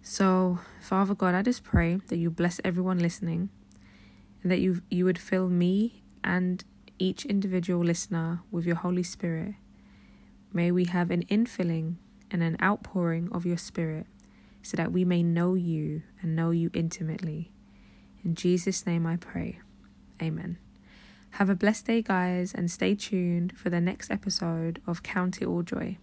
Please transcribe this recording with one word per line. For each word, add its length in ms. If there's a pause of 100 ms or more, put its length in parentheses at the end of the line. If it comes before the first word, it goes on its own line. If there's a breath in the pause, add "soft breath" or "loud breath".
So, 560 (200 loud breath)
Father 360
God, 200
I 60
just 240
pray 320 (120)
that 100
you 120
bless 320
everyone 360
listening, 500 (920 loud breath)
and 100
that 80
you, 300
you 160
would 120
fill 300
me 540 (200)
and 400 (340)
each 280
individual 600
listener 560 (120)
with 140
your 100
Holy 260
Spirit. 520 (1000 loud breath)
May 180
we 140
have 260
an 140
infilling 720 (340)
and 120
an 200
outpouring 720
of 140
your 100
Spirit, 500 (560 loud breath)
so 140
that 140
we 140
may 180
know 320
you 480 (200)
and 120
know 160
you 220
intimately. 800 (720 loud breath)
In 100
Jesus' 520
name 200
I 100
pray. 440 (600)
Amen. 360 (760 loud breath)
Have 180
a 40
blessed 320
day, 140
guys, 540
and 160
stay 240
tuned 600
for 140
the 100
next 300
episode 760
of 160
Count 400
It 40
All 160
Joy. 400